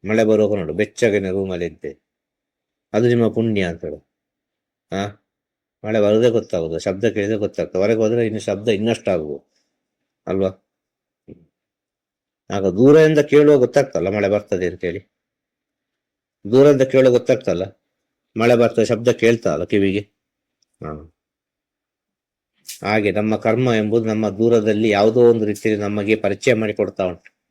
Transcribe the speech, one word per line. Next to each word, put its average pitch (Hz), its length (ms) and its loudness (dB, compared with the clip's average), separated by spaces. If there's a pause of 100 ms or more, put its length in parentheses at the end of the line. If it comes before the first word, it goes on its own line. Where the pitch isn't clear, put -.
ಮಳೆ 110 200 0
ಬರುವಾಗ 107 340 2
ನೋಡು, 87 160 -6
ಬೆಚ್ಚಗಿನ 101 560 -2
ರೂಮಲ್ಲಿ 92 360 -6
ಇದ್ದೆ, 78 260 -12 (1000)
ಅದು 110 160 0
ನಿಮ್ಮ 120 200 2
ಪುಣ್ಯ 104 400 -2
ಅಂತ 85 160 -10
ಹೇಳು. 76 140 -10 (920)
ಆ, 95 100 -4 (840)
ಮಳೆ 110 160 0
ಬರೋದೇ 110 300 4
ಗೊತ್ತಾಗೋದು, 82 480 -4
ಶಬ್ದ 98 260 -4
ಕೇಳಿದ್ರೆ 104 340 -2
ಗೊತ್ತಾಗ್ತದೆ. 98 400 -6
ಹೊರಗೆ 110 240 0
ಹೋದ್ರೆ 117 240 0
ಇನ್ನು 107 140 -6
ಶಬ್ದ 104 280 -6
ಇನ್ನಷ್ಟು 110 420 -2
ಆಗ್ಬೋದು 78 340 -6 (840)
ಅಲ್ವಾ? 95 240 -2 (2000)
ಆಗ 98 160 -4
ದೂರದಿಂದ 151 520 4
ಕೇಳುವ 147 400 4
ಗೊತ್ತಾಗ್ತಲ್ಲ 123 500 0
ಮಳೆ 101 200 -2
ಬರ್ತದೆ 98 380 -4
ಅಂತೇಳಿ, 87 340 -8 (1400)
ದೂರದಿಂದ 131 380 4
ಕೇಳುವ 131 300 4
ಗೊತ್ತಾಗ್ತಲ್ಲ 113 520 -2 (720)
ಮಳೆ 117 200 2
ಬರ್ತದೆ, 117 300 2
ಶಬ್ದ 117 220 -2
ಕೇಳ್ತಲ್ಲ 113 560 0
ಕಿವಿಗೆ. 98 380 -2 (800)
ಹಾ, 78 120 -12 (1900)
ಹಾಗೆ 104 300 -2
ನಮ್ಮ 107 240 -2
ಕರ್ಮ 117 360 0
ಎಂಬುದು 110 320 0
ನಮ್ಮ 110 240 -2
ದೂರದಲ್ಲಿ 110 600 0
ಯಾವುದೋ 110 320 2 (100)
ಒಂದು 113 140 0
ರೀತಿಯಲ್ಲಿ 104 380 -2
ನಮಗೆ 104 340 -2
ಪರಿಚಯ 104 380 -2
ಮಾಡಿಕೊಡ್ತಾ 104 500 -4
ಉಂಟು 87 260 -8 (200)